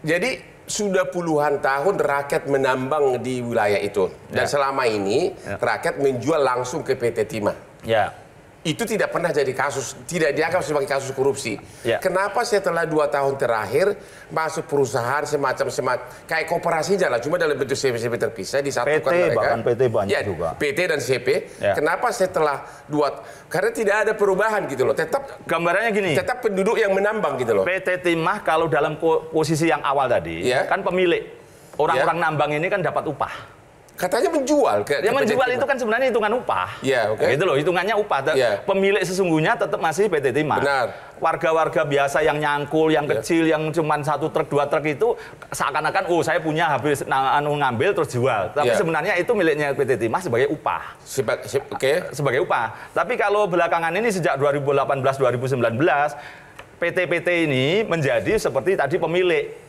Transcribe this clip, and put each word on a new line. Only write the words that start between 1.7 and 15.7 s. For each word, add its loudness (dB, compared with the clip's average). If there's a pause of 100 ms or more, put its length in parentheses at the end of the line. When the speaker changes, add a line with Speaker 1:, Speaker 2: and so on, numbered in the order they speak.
Speaker 1:
rakyat 0
menambang 2
di -4
wilayah 2
itu. 0 (240)
Dan 0
Speaker 2:
Ya. -4
Speaker 1:
selama 0
ini 0
Speaker 2:
Ya. -8
Speaker 1:
rakyat -2
menjual 0
langsung -2
ke 2
P -2
T -2
Timah. -2 (280)
Speaker 2:
Ya. 0 (480)
Speaker 1:
Itu -4
tidak -2
pernah -2
jadi 0
kasus, -4 (160)
tidak 0
dianggap 0
sebagai -2
kasus -4
korupsi. -2 (240)
Speaker 2:
Ya. 0
Speaker 1:
Kenapa 0
setelah 0
dua 2
tahun 0
terakhir 0 (320)
masuk -4
perusahaan 0
semacam, 0
semacam -2 (160)